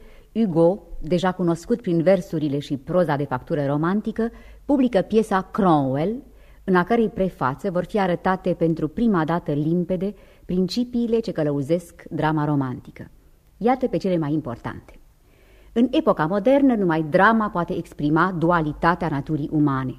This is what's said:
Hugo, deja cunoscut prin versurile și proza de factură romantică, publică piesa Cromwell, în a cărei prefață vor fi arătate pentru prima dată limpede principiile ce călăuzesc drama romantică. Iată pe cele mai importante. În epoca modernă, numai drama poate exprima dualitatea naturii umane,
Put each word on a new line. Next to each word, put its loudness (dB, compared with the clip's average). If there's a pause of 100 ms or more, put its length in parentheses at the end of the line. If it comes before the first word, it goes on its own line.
(340)
Hugo, 2 (180)
deja 0
cunoscut -2
prin 0
versurile 0
și -6
proza 0
de -2
factură -4
romantică, -2 (340)
publică 2
piesa 0
Cromwell, 2 (480)
în 2
a 4
cărei 2
prefață -4
vor -2
fi -4
arătate 0
pentru 0
prima 0
dată -2
limpede -2 (320)
principiile -2
ce -4
călăuzesc -2
drama 0
romantică. -4 (500)
Iată 0
pe -4
cele 0
mai -2
importante. -8 (760)
În 2
epoca 0
modernă, 2
numai 0
drama 4
poate -4
exprima 0
dualitatea 0
naturii -4
umane, 0